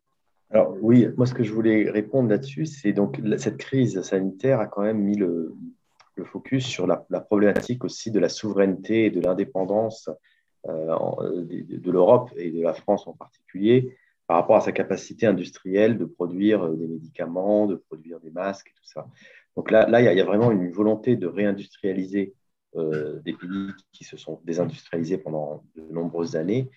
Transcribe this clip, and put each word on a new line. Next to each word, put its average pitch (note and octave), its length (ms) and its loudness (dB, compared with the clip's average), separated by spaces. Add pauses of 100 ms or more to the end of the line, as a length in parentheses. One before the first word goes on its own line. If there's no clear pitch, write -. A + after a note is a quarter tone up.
(520)
Alors G#2+ 300 2
oui, A2+ 340 6
moi B2 100 2
ce B2 80 -2
que B2 100 0
je G#2+ 100 -4
voulais A2 360 2
répondre G#2+ 400 0
là-dessus, G2+ 360 -2
c'est - 260 -4
donc G2 320 0
la, G#2 140 -2
cette - 200 -4
crise A2 440 0
sanitaire G2 580 0
a G#2 80 -2
quand - 140 -6
même G#2+ 180 0
mis G2+ 160 0
le, E2+ 400 -2 (600)
le F#2 100 -10
focus B2+ 420 -6
sur F2+ 200 -4
la, - 220 0
la F2+ 120 -4
problématique G#2 640 2
aussi F#2 260 -8
de G2+ 80 2
la F2 80 2
souveraineté G2+ 760 0
et G2+ 60 2
de F2 100 -2
l'indépendance, F#2+ 880 -2 (580)
euh, D#2+ 220 -6
en, - 340 -2
de, E2+ 380 -6
de, - 160 -10
de F2 140 -6
l'Europe F#2+ 440 6
et E2+ 160 -6
de E2 100 -4
la E2 120 0
France - 340 -2
en D#2+ 60 -14
particulier, A#2+ 840 0 (320)
par E2 80 2
rapport G#2 220 6
à - 40 6
sa G2 120 -2
capacité F#2+ 520 -4
industrielle G2 720 2
de F2+ 60 -4
produire, F2+ 640 0
euh, D#2+ 100 -2
des D#2+ 120 -6
médicaments, F2 800 -2
de G2 100 -2
produire D#2+ 440 -16
des D#2+ 120 -20
masques F#2 360 -8
et - 80 -20
tout - 100 -20
ça. - 220 -16 (480)
Donc - 160 -4
là, A2 160 8
là, A#2 140 6
il B2 40 6
y - 40 6
a, - 20 4
il F2 60 4
y F#2+ 40 4
a F2 40 4
vraiment G#2+ 260 2
une F2+ 180 0
volonté G#2+ 460 0
de F#2 120 -4
réindustrialiser, G2 1080 -4 (420)
euh, D#2 460 -4
des D#2+ 120 -8
pays G2 360 -8 (240)
qui - 100 -20
se - 140 -20
sont - 260 -14
désindustrialisés E2+ 760 -4
pendant D2+ 460 -8 (120)
de D#2+ 180 -16
nombreuses E2+ 420 -4
années. G#2 420 -2